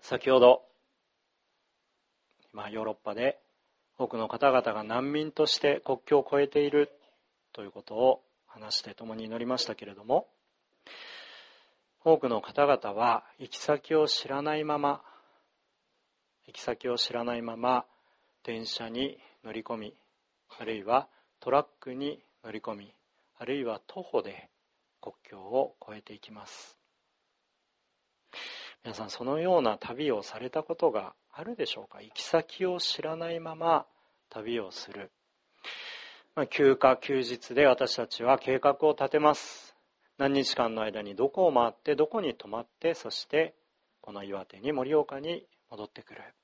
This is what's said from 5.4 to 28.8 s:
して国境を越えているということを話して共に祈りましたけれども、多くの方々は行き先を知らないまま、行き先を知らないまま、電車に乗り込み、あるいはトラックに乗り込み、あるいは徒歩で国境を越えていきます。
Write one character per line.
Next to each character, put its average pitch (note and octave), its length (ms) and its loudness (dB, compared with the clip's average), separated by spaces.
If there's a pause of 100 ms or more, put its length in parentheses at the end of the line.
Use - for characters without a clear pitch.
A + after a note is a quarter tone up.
し - 140 0
て D3 200 2
国 C3 260 -4
境 D3 140 6
を C3+ 80 -2
越 C#3+ 160 2
え C#3 40 0
て D3 140 2
い D3 80 2
る D3 220 2 (640)
と A2 100 -12
い G2+ 40 -12
う F#2+ 40 -14
こ G2+ 100 -16
と G#2+ 140 -12
を B2+ 280 4 (300)
話 G#2+ 220 -10
し - 80 -2
て A2 100 -14
共 A2+ 220 -12
に A2 100 -10
祈 A2+ 120 -8
り A#2 100 -4
ま B2+ 100 0
し - 80 -2
た A2 80 -8
け G#2+ 120 -12
れ G2 100 -16
ど G2+ 80 -20
も、 B2+ 240 0 (1800)
多 D#3+ 160 6
く C3 100 -2
の A2+ 100 0
方 C#3+ 280 0
々 B2 260 2
は A2+ 300 2 (160)
行 C3 120 -14
き - 60 -14
先 D3 380 0
を D3+ 120 4
知 - 200 -2
ら C#3 160 -4
な D3+ 140 -2
い D3+ 60 -4
ま D3+ 140 -2
ま、 C#3+ 240 0 (1400)
行 - 100 -20
き - 40 -16
先 B2 280 -6
を A#2+ 100 -2
知 - 160 -2
ら A#2+ 100 -2
な A#2+ 120 -2
い A#2 60 -6
ま A#2 160 -8
ま、 B2 280 2 (580)
電 A2+ 220 -8
車 A2+ 240 -8
に C3 280 -6 (260)
乗 A2 80 -14
り A2 120 -8
込 A#2 140 -8
み、 G#2+ 180 -14 (640)
あ B2 60 -10
る A2 100 -4
い G2+ 80 -8
は A#2+ 240 0 (320)
ト - 100 -8
ラ C#3+ 140 4
ッ - 40 -8 (120)
ク B2+ 160 -12
に C#3+ 260 -8 (220)
乗 A2 80 -14
り G#2 80 -10
込 A2 160 -10
み、 G2+ 180 -18 (460)
あ A#2 60 -12
る B2+ 100 -4
い C#3 80 -4
は A2 240 -6
徒 F#3 160 -12
歩 B2 180 -2
で - 280 -14 (520)
国 - 220 -16
境 G2+ 160 -20
を A2+ 420 -2
越 G#2+ 160 -16
え G#2 40 -18
て - 120 -20
い G#2 60 -20
き - 120 -20
ま G2+ 140 -18
す。 - 320 -20 (2000)